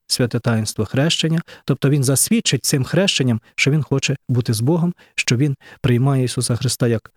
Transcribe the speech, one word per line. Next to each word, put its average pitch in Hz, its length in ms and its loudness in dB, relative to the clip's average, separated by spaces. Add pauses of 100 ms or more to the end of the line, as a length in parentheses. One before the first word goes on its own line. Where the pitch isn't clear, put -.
святе 123 320 -2
таїнство 110 460 -2
хрещення, 160 560 0 (240)
тобто 143 240 0
він 143 140 2
засвідчить 139 640 0
цим 135 180 0
хрещенням, 131 580 0 (140)
що - 160 0
він 147 120 2
хоче 135 320 -2 (140)
бути 123 240 0
з 107 80 -2
Богом, 170 320 0 (220)
що - 220 0
він 139 180 0 (260)
приймає 131 420 2
Ісуса 123 320 -2
Христа 123 320 -2
як 113 300 -2